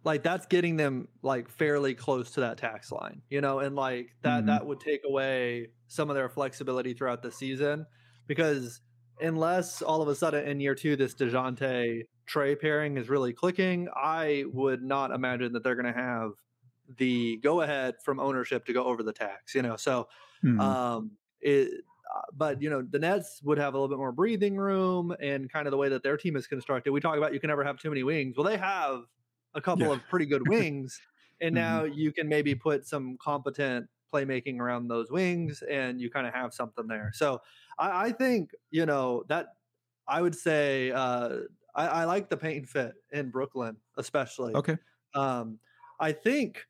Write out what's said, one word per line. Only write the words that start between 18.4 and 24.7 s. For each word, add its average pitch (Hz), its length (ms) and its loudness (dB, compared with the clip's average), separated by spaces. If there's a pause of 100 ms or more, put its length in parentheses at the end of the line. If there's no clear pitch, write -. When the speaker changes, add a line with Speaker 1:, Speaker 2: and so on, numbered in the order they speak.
Speaker 1:
to 123 80 -4
go 127 120 2
over 120 180 0
the 107 100 -2
tax, - 420 -8
you 135 60 4
know? 120 140 -2
So, 123 320 0 (360)
Speaker 2:
Mm-hmm. 123 160 4
Speaker 1:
um, 123 520 0 (300)
it, 139 420 2 (320)
uh, - 60 -4 (120)
but, 139 280 -2
you 151 80 -2
know, 139 120 -2
the 127 180 -4
Nets 170 440 -2
would 147 140 2
have 143 160 0
a 135 40 -2
little 135 120 0
bit 139 80 -2
more 131 160 -2
breathing 202 420 2
room 190 640 0